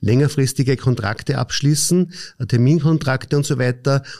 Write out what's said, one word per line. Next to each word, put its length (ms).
längerfristige 760
Kontrakte 600
abschließen, 760
äh, 80
Terminkontrakte 920
und 80
so 140
weiter 460